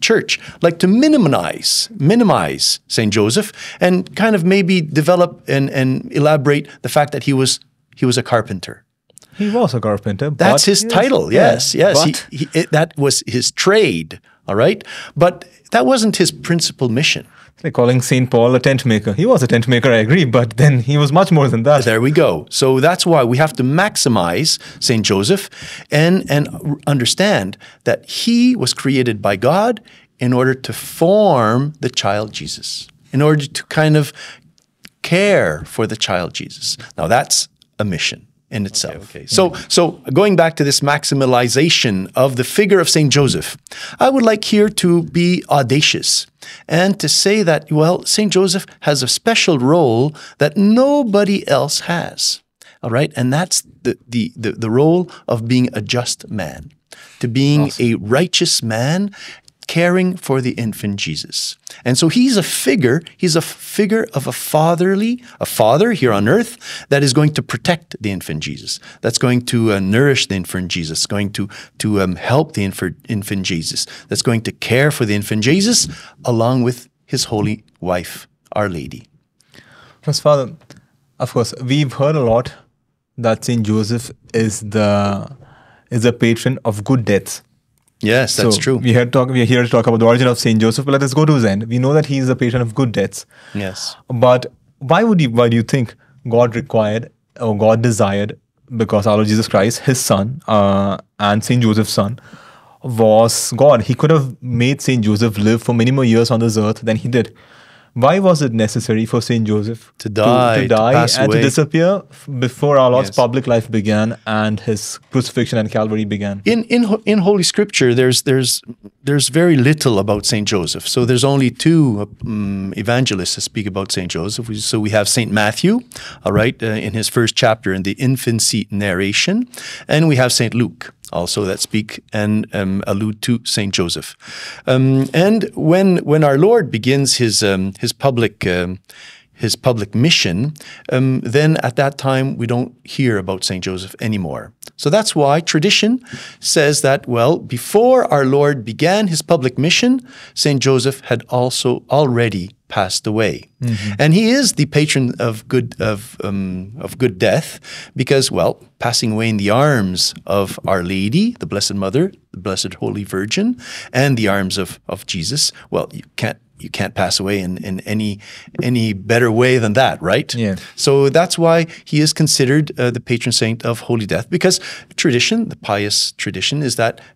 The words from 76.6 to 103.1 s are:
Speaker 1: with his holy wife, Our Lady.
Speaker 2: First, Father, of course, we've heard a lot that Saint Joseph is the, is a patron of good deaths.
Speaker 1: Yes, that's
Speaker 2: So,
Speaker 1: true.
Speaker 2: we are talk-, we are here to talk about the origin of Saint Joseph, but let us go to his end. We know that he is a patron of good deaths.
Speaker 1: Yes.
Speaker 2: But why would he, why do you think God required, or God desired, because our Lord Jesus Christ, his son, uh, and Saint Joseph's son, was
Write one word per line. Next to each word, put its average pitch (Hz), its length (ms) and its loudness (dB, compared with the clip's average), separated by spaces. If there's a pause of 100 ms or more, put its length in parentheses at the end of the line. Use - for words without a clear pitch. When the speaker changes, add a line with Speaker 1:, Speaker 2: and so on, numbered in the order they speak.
Speaker 1:
with 120 260 -4 (160)
his - 200 -6
holy 107 400 -4 (160)
wife, 90 480 -6 (240)
Our 104 160 -2
Lady. 71 340 -10 (1000)
Speaker 2:
First, 151 220 -4
Father, 143 320 2 (640)
of 127 140 -6
course, 120 280 -2
we've 135 340 -2
heard 147 200 0
a 147 80 -2
lot 117 300 0 (680)
that 113 260 0
Saint 117 220 -2
Joseph 110 460 -2 (200)
is 113 280 -2
the, 101 680 -2 (640)
is 117 140 0
a 120 80 4
patron 117 520 -2
of 104 200 -4
good 127 200 0
deaths. - 380 -2 (600)
Speaker 1:
Yes, 117 340 0
that's 113 200 2
Speaker 2:
So, - 40 -6
Speaker 1:
true. 131 160 0
Speaker 2:
we 117 180 2
are 120 120 4
talk-, 127 240 0
we 127 100 0
are 117 60 2
here 123 160 4
to 120 80 0
talk 117 160 2
about 113 140 2
the 113 60 4
origin 127 220 4
of 120 100 2
Saint 113 220 2
Joseph, 113 240 0
but 139 80 0
let 139 100 2
us 127 120 0
go 151 100 4
to 156 100 4
his 117 120 2
end. 101 180 0
We 117 140 -4
know 135 160 2
that 151 100 2
he 139 140 -4
is 131 100 0
a 127 80 0
patron 123 240 0
of 113 140 -4
good 131 180 0
deaths. 101 320 -4 (300)
Speaker 1:
Yes. 95 420 -8 (120)
Speaker 2:
But 123 440 2 (280)
why 160 220 2
would 220 160 2
he, 147 80 2
why 120 220 2
do 117 80 2
you 113 60 2
think 123 320 -2 (340)
God 117 260 2
required, 110 560 -2 (300)
or 110 160 -2
God 110 240 4
desired, 104 580 0 (380)
because 107 300 0
our 104 100 4
Lord 107 120 2
Jesus 107 200 0
Christ, 104 320 0
his 127 180 0
son, 113 480 -2
uh, 98 520 2 (200)
and 104 240 0
Saint 120 200 0
Joseph's 107 320 2
son, 107 260 -2 (640)
was 113 720 2